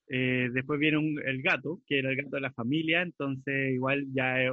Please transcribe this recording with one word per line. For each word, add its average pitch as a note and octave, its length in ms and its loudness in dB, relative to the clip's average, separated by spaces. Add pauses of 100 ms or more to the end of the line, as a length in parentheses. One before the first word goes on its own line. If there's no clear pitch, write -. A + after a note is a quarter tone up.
(120)
eh, B2+ 400 2
después C3+ 280 -2
viene D3+ 180 4
un, D3+ 260 0
el C3 160 -2
gato, D3 460 -2
que C#3 140 2
era C3 100 0
el C3 60 0
gato C#3 180 -6
de C#3 60 -4
la C3+ 120 -4
familia, D#3+ 480 0
entonces C3+ 760 -2
igual C3+ 380 0
ya B2+ 300 2
es B2+ 100 2